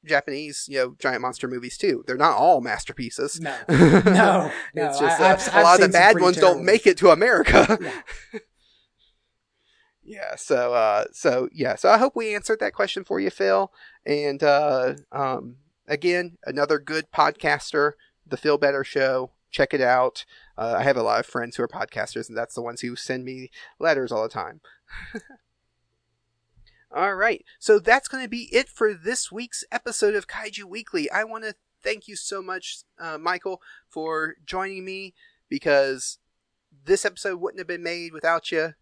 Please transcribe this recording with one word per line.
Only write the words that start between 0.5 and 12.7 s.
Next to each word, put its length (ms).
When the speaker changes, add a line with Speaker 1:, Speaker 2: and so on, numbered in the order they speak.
Speaker 1:
you 120
know, 200
giant 220
monster 260
movies 300
too. 300
They're 100
not 180
all 240
masterpieces. 800
Speaker 2:
No. 220
Speaker 1:
<laughs> 80
Speaker 2:
No, 800
Speaker 1:
It's 260
Speaker 2:
no. 80
Speaker 1:
just, 140
Speaker 2:
I, 100
Speaker 1:
uh, 20
Speaker 2:
I've, 140
Speaker 1:
a 100
Speaker 2:
I've 60
Speaker 1:
lot 120
of 40
the 60
Speaker 2:
seen 60
some 0
Speaker 1:
bad 220
Speaker 2:
pretty 120
Speaker 1:
ones 120
Speaker 2:
terrible 180
Speaker 1:
don't 100
make 220
it 100
to 140
America. 680
Speaker 2:
Yeah. 640
Speaker 1:
<laughs> 60
Yeah, 280
so, 360
uh, 420
so, 380
yeah, 240
so 140
I 80
hope 180
we 200
answered 240
that 160